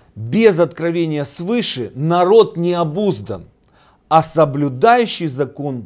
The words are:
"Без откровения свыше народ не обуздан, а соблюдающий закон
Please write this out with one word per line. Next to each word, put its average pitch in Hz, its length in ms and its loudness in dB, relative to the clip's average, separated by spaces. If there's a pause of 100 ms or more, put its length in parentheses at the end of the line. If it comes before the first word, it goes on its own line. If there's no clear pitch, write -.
(160)
"Без 165 440 2
откровения 165 640 -2
свыше 170 720 -4
народ 175 640 2
не 175 160 -2
обуздан, 147 720 -4 (640)
а 156 140 4
соблюдающий 156 1040 0
закон 135 580 -6